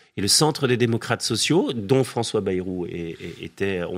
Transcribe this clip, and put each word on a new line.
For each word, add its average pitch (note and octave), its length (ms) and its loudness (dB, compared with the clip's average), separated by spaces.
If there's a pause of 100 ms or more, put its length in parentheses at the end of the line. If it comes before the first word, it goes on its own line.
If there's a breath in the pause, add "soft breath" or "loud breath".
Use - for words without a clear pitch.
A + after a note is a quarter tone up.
(160 soft breath)
Et - 40 -4
le G2 80 0
Centre D3 400 4
des B2 80 4
démocrates A#2 460 0
sociaux, D#3 500 2
dont A#2+ 320 2
François A2+ 360 -2
Bayrou F#2 460 -2
est, E2 340 -8
est, E2 220 -12
était, F#2+ 380 -4 (180)